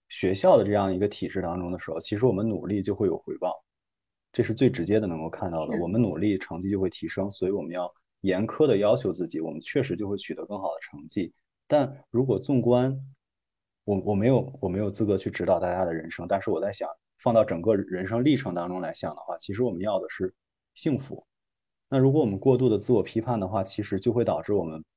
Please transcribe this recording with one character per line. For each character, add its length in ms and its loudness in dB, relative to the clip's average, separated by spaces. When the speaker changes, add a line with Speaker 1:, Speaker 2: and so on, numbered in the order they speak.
Speaker 1:
学 260 0
校 240 6
的 60 6
这 80 0
样 220 2
一 60 -2
个 60 2
体 220 -4
制 140 -4
当 180 -4
中 100 -6
的 80 -4
时 140 -10
候， 80 -4
其 180 -4
实 80 2
我 60 6
们 160 0
努 180 -4
力 160 -2
就 140 -2
会 120 2
有 100 0
回 220 -8
报， 240 -4
这 120 0
是 100 -2
最 160 4
直 160 -4
接 140 4
的 80 -2
能 120 -4
够 80 -6
看 240 -6
到 140 -2
的。 100 -4
Speaker 2:
是。 60 -2
Speaker 1:
我 60 -4
们 120 0
努 180 2
力， 200 0
成 220 -10
绩 100 -4
就 100 0
会 100 0
提 180 -12
升， 240 -4
所 160 -4
以 40 0
我 120 -2
们 80 -10
要 200 -6
严 240 0
苛 220 2
地 100 4
要 180 4
求 160 -2
自 160 -4
己， 120 -8
我 100 -6
们 100 -10
确 220 -2
实 140 -2
就 120 -6
会 100 -2
取 180 -8
得 100 -10
更 140 -10
好 80 -6
的 140 -6
成 260 -18
绩。 260 -4
但 440 2
如 120 2
果 140 2
纵 240 0
观， 340 4
我， 200 0
我 80 0
没 140 2
有， 340 2
我 80 -2
没 80 -2
有 100 0
资 160 -2
格 140 2
去 140 -4
指 140 -4
导 140 4
大 120 0
家 120 0
的 80 -2
人 200 -6
生， 160 -10
但 120 2
是 120 -4
我 100 0
在 100 -2
想， 180 -8
放 140 2
到 120 6
整 160 -4
个 140 4
人 320 -2
生 160 0
历 120 6
程 180 -4
当 140 -4
中 140 -6
来 120 -6
想 220 -8
的 60 -18
话， 160 -10
其 160 -10
实 100 0
我 80 0
们 100 -6
要 180 0
的 100 -8
是 240 -6
幸 260 0
福。 260 -14
那 100 0
如 140 8
果 80 4
我 60 4
们 120 0
过 200 4
度 100 4
的 100 4
自 140 0
我 100 6
批 200 -2
判 180 -2
的 80 -2
话， 160 -2
其 180 -6
实 180 -2
就 120 0
会 140 2
导 160 0
致 120 -2
我 100 2
们 200 -8